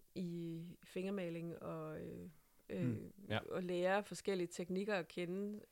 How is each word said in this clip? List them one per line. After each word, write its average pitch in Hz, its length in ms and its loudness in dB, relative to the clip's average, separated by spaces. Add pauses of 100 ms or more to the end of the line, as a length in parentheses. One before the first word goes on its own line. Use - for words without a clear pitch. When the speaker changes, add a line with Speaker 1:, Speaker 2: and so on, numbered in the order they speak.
(140)
Speaker 1:
i 170 480 -2 (220)
fingermaling 170 800 -2
og, 160 380 -4
øh, 175 280 -8 (400)
øh, 185 180 2
Speaker 2:
Mm. 110 260 0 (160)
Speaker 3:
Ja. 107 100 4
Speaker 1:
og - 240 0
lære 180 420 4
forskellige 180 420 2
teknikker 185 480 0
at 170 140 2
kende, 196 520 -2 (120)